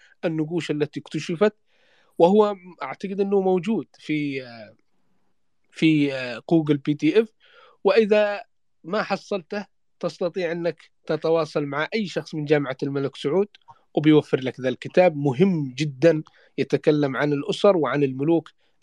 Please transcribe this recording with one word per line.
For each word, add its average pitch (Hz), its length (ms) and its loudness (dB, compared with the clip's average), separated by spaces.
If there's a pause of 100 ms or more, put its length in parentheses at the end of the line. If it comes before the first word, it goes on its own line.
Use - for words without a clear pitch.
(240)
النقوش 160 460 -4
التي 147 300 -4
اكتشفت، 156 560 -2 (640)
وهو 208 380 4 (260)
أعتقد 196 380 -8
أنه 196 200 0
موجود 185 460 -2 (120)
في، 143 480 -6
آه، 113 300 -20 (920)
في، 147 440 2
آه، 123 360 -8
جوجل 151 260 2
بي 147 180 -4
دي 151 260 2
إف. 226 120 -4 (520)
وإذا 208 580 2 (420)
ما 190 180 -4
حصلته 202 640 -8 (340)
تستطيع 175 520 -4
أنك 170 380 -6 (160)
تتواصل 160 580 -2
مع 143 300 -4
أي 220 120 -2
شخص - 280 -8
من 156 100 -6
جامعة 143 380 0
الملك 139 340 -4
سعود 180 320 -2 (460)
وبيوفر 151 460 4
لك 127 200 -8
ذا 127 80 -4
الكتاب، 156 480 2
مهم 143 580 0
جدًا، 151 480 2 (360)
يتكلم 143 580 0
عن 147 160 0
الأسر 185 440 2
وعن 143 260 0
الملوك 143 480 0 (320)